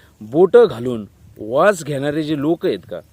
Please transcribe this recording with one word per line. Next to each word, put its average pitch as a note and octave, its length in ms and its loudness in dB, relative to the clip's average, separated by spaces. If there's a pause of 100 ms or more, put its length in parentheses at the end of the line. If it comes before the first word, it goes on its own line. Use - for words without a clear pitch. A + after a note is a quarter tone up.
(200)
बोटं E3 500 4
घालून A#2+ 380 -8 (300)
वास D#3 460 0
घेणारे D3 380 -4
जे D3+ 160 -4
लोक E3 280 -2
आहेत A2 120 -2 (120)
का, F2 100 -10 (120)